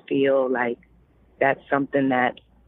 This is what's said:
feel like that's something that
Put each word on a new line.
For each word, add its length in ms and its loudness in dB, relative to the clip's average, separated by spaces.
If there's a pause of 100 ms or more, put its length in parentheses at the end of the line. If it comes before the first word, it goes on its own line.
feel 440 0
like 260 -2 (640)
that's 200 0 (100)
something 400 0
that 240 0 (340)